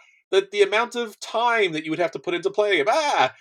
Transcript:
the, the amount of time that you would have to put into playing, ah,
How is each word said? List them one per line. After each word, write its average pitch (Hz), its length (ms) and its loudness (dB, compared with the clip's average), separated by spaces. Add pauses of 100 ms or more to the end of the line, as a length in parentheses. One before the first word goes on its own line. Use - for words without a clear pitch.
(300)
the, 190 220 2
the 202 100 2
amount 220 340 0
of 233 240 -6
time 226 520 0
that 156 120 -6
you 160 80 -8
would 156 80 -4
have 170 120 0
to - 80 -8
put 175 160 -4
into 175 160 -2
playing, 202 360 2
ah, 262 540 2